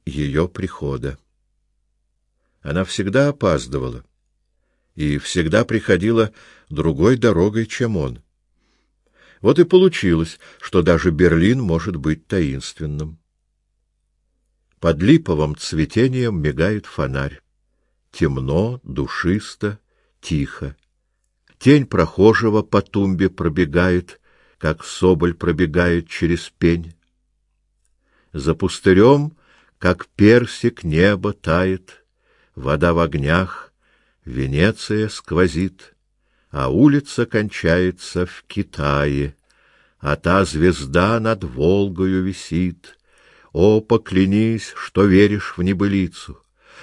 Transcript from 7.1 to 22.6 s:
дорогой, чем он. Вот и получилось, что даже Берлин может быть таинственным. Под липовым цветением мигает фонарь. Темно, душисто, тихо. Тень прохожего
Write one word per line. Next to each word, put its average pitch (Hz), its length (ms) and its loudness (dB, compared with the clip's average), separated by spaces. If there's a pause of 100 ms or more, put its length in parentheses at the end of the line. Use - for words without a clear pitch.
дорогой, 110 520 0
чем 113 300 -4
он. 64 260 -6 (1160)
Вот 143 180 4
и 175 40 8
получилось, 160 760 2 (200)
что - 220 0
даже 85 300 4
Берлин 87 500 4
может 82 360 -2
быть 78 280 -4
таинственным. 76 920 -6 (1600)
Под 82 240 0
липовым 85 520 2
цветением 110 840 -2
мигает 80 460 -2
фонарь. 67 540 -6 (680)
Темно, 78 720 -2
душисто, 92 960 -6 (420)
тихо. 73 560 -8 (840)
Тень 139 260 4
прохожего 107 800 2